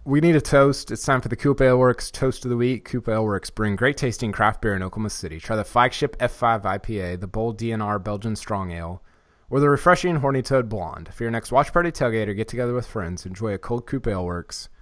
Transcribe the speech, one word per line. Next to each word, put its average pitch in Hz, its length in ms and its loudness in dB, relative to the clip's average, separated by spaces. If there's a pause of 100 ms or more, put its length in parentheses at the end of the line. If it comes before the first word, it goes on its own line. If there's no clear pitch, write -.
we 139 160 2
need 165 160 6
a 143 40 4
toast. 139 500 4
It's - 140 -6
time 131 160 2
for - 80 0
the 110 80 4
Coop 143 240 2
Ale 127 180 6
Works 123 320 2
Toast - 340 -2
of 123 60 -4
the 120 60 0
Week. 123 280 0
Coop - 240 -6
Ale 110 160 0
Works 101 260 -2
bring 104 260 0
great 123 200 2
tasting 117 360 -2
craft 107 300 2
beer 104 120 0
in 92 80 -2
Oklahoma 104 280 -4
City. 80 300 -10
Try 110 160 -4
the 104 80 -2
flagship 127 560 0
F 123 120 0
five 113 320 0
I 101 140 -2
P 107 220 -6
A, 90 160 -4
the 95 100 -8
bold 110 320 -4
D 113 140 -4
N 110 100 -4
R 104 160 -2
Belgian 104 380 -4
Strong 98 360 -4
Ale, 85 300 -10 (480)
or 135 100 2
the 143 80 6
refreshing 170 480 4
Horny 135 260 0
Toad 127 260 0
Blonde. 87 440 -8
For - 120 -8
your 117 60 -2
next 117 220 -6
watch 139 200 4
party, 170 180 2
tailgate, 113 380 0
or 104 60 -2
get 107 140 -4
together 120 260 -2
with 123 120 -4
friends, 87 400 -6
enjoy 101 280 -6
a 95 40 -4
cold 120 280 -6
Coop 131 200 -4
Ale 95 180 -2
Works. - 440 -8 (120)